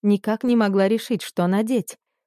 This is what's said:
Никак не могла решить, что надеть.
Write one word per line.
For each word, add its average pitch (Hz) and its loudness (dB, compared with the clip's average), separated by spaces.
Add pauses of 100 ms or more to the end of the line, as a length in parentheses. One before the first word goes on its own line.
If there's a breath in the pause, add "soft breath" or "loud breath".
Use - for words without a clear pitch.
Никак 208 0
не 247 2
могла 196 2
решить, 220 -2
что - -4
надеть. 214 -2 (260)